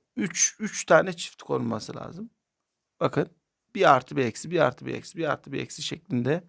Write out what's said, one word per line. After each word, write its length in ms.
üç, 440
üç 240
tane 280
çift 300
konulması 540
lazım. 340
Bakın, 280
bir 200
artı 220
bir 80
eksi, 260
bir 100
artı 260
bir 80
eksi, 240
bir 120
artı 220
bir 80
eksi 220
şeklinde 680